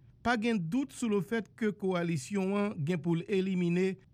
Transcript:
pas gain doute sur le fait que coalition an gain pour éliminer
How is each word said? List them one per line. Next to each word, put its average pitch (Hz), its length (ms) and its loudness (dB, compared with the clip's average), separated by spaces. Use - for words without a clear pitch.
pas 247 120 4
gain 226 200 0
doute 208 360 -2
sur 240 160 -4
le 202 120 2
fait 226 340 -4
que 214 160 0
coalition 190 840 -2
an 208 200 0
gain 165 220 -2
pour 165 180 2
éliminer 185 720 2